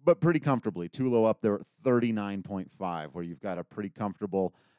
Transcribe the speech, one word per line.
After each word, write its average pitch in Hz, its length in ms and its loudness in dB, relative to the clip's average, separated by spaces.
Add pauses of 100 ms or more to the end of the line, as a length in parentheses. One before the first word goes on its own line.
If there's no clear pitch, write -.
but 170 160 4
pretty 160 200 2
comfortably. 107 480 -2
Tulo 120 360 2
up 110 160 2
there 104 140 2
at - 120 -8
thirty-nine 110 760 0
point 95 300 -8
five, 82 420 -6
where 87 80 -8
you've 85 180 -10
got 92 180 -6
a 87 60 -8
pretty 104 260 -10
comfortable 95 640 -4 (240)